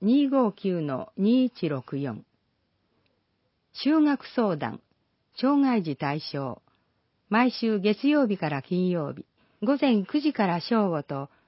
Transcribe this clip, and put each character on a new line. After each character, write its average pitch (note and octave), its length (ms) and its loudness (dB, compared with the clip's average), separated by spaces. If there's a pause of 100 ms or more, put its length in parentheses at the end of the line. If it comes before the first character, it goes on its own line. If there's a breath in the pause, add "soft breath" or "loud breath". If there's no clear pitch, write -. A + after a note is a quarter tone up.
二 C4+ 280 4
五 B3+ 240 2
九 F3+ 280 -2
の C#3 360 -6
二 B3 300 4
一 F3+ 220 -4
六 C#3 300 -6
四。 B2+ 260 -6 (1500)
就 D#4 280 2
学 C#4+ 240 2 (120)
相 G3+ 200 0
談。 A2+ 240 -6 (540)
障 C#4 260 2
害 B3 220 4
児 D#3 140 -4
対 D3 240 -4
象。 C#3 420 -8 (680)
毎 A#3 220 2
週 A3 300 -2
月 G#3 260 0
曜 D4 220 4
日 G3 100 -2
か D#3 120 -4
ら C#3 120 -4
金 F#3 260 0
曜 D#3 240 -2
日、 C#3 120 -14 (400)
午 C#4 160 2
前 A3+ 240 2
九 D4+ 160 -2
時 C#4+ 120 0
か G#3 140 0
ら E3+ 140 -2
正 G#3+ 300 0
午 D3+ 120 -2
と、 C#3 260 -8 (200)